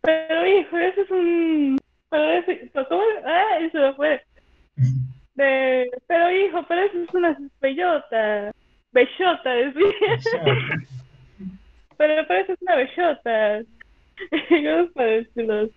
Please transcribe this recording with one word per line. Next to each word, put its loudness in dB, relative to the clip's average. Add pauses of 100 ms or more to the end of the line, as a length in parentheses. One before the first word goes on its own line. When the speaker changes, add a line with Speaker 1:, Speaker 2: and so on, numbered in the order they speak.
Speaker 1:
"Pero 0
hijo, 2
eso 0
es -2
un... 0 (320)
Pero 0 (100)
ese, -4
pero -4
¿cómo?". -2 (240)
Ay, 0
se -4
me 2
fue. -2 (1120)
De, 2 (180)
"Pero 2
hijo, 0
pero 0
eso -2
es -10
una 2 (240)
bellota". -2 (420)
Bellota, 2
decía. 0
Speaker 2:
Bellota. 0 (540)
Speaker 1:
<laughs> -18
"Pero, 2
pero 0
eso -4
es -8
una 2
bellota". 0 (540)
<laughs> -6
Cosas 2
para 0
decirlo. -2